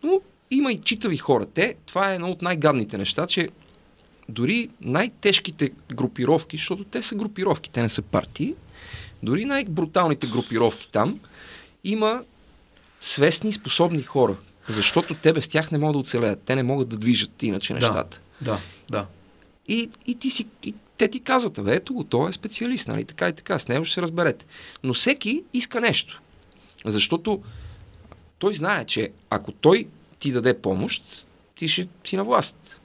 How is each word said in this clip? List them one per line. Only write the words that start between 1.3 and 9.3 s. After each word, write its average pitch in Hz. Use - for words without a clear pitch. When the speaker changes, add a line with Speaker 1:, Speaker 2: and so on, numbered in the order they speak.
Speaker 1:
Те, 208
това 196
е 190
едно 175
от 175
най-гадните 147
неща, 123
че -
дори 143
най-тежките 175
групировки, 131
защото 185
те 240
са -
групировки, 202
те 120
не 117
са -
партии, 143
дори 156